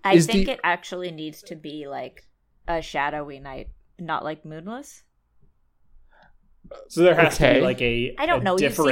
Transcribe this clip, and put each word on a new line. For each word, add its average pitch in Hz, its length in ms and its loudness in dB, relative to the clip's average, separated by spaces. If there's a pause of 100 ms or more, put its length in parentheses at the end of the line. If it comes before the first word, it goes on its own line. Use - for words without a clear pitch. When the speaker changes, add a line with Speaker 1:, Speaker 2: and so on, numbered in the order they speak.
Speaker 1:
I 196 100 6
Speaker 2:
is 170 120 6
Speaker 1:
think 202 200 2
Speaker 2:
the - 60 -2
Speaker 1:
it - 100 -8
actually 175 480 -4
needs 156 340 -12
to 170 120 -14
be, 151 320 -14
like, 127 400 -14 (400)
a 165 140 -2
shadowy 147 580 -6
night, 135 300 -14 (280)
not, 160 260 -6
like, 156 200 -10
moonless. 180 580 -14 (1900)
Speaker 3:
So 165 140 0
there 175 140 8
has 160 220 4
to 147 100 6
Speaker 2:
Okay. 123 100 6
Speaker 3:
be, 127 60 4
like, 127 180 0
a, 120 360 -2
Speaker 1:
I 285 80 0
don't 339 160 0
Speaker 3:
a - 20 -2
Speaker 1:
know. 185 80 2
You 185 60 2
see 151 80 2
him 120 60 0
fight - 60 -4 (120)